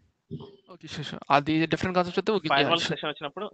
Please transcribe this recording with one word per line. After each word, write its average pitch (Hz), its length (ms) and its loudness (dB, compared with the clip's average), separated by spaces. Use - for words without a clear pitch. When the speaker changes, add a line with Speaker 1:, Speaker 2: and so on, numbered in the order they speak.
Speaker 1:
ఓకే, 170 180 -20
sure, 147 200 -10
sure. - 220 -10
అది 143 240 4
different 170 320 0
concept 180 220 2
అయితే 202 120 0
ఓకే. 196 160 -2
యా, 143 80 4
Speaker 2:
Firewall 147 260 4
Speaker 1:
sure. - 100 -2
Speaker 2:
session 156 180 -4
వచ్చినప్పుడు, 156 440 -8